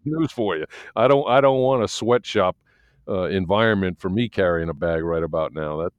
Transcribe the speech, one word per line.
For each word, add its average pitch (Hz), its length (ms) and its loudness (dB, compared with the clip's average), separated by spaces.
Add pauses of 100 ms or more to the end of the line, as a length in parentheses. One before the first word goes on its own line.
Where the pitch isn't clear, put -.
news 156 260 -2
for 101 260 -2
you. 78 80 -6 (300)
I 113 120 4
don't, 139 220 2
I 139 120 4
don't 135 200 4
want 127 220 2
a 101 40 0
sweatshop, 107 720 0 (500)
uh, 92 180 -2
environment 95 760 0
for 95 100 -4
me 113 200 0
carrying 85 400 0
a 80 40 -6
bag 82 300 -2
right 82 200 -2
about 78 300 -4
now. 76 240 -6
That, 82 220 -6